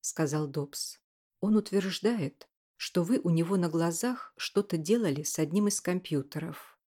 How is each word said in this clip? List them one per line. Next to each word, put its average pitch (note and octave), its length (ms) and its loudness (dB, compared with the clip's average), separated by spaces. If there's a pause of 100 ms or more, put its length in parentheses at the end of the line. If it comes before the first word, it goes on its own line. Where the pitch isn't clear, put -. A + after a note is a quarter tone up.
сказал D3+ 480 -2
Добс. C#3+ 500 -8 (420)
«Он G#3 140 4
утверждает, G3 920 0 (260)
что - 300 -2
вы A3+ 160 2
у F3 100 0
него E3 280 2
на F3 100 2
глазах E3+ 680 -2
что-то - 400 -2
делали D#3+ 460 0
с - 160 -6
одним F3 300 2
из G3+ 120 0
компьютеров. E3 1000 -4 (120)